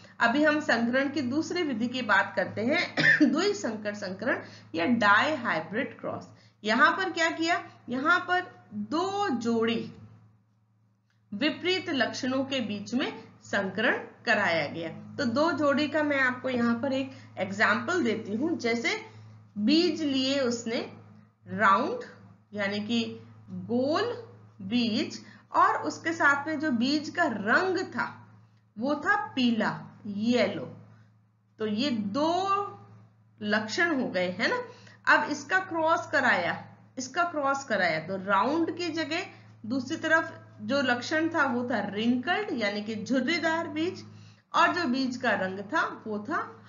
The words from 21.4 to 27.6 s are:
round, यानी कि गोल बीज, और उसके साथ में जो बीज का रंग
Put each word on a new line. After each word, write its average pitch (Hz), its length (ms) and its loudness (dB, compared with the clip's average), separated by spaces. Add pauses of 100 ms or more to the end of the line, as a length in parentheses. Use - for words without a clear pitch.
round, 202 580 2 (500)
यानी 202 260 -2
कि 226 240 0 (640)
गोल 302 480 0 (480)
बीज, 226 580 0 (340)
और 392 300 4
उसके 330 300 -4
साथ 285 340 2
में 311 120 -2
जो 311 140 0
बीज 285 360 0
का 339 160 0
रंग 277 520 2 (100)